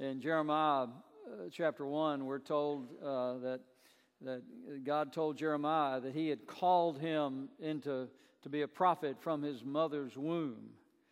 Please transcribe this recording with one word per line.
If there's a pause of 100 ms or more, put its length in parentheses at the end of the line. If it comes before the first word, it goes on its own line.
In
Jeremiah,
uh,
chapter
one,
we're
told, (120)
uh,
that, (640)
that (400)
God
told
Jeremiah
that
he
had
called
him (100)
into, (340)
to
be
a
prophet
from
his
mother's
womb. (420)